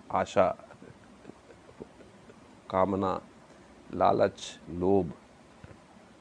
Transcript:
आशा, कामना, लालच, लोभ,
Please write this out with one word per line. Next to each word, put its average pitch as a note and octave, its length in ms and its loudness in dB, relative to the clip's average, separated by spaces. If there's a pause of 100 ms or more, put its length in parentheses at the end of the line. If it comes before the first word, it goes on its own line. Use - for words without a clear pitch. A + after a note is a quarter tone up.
(100)
आशा, F#2 460 2 (2250)
कामना, F#2+ 500 0 (760)
लालच, G2 640 0 (100)
लोभ, F2+ 420 0 (1080)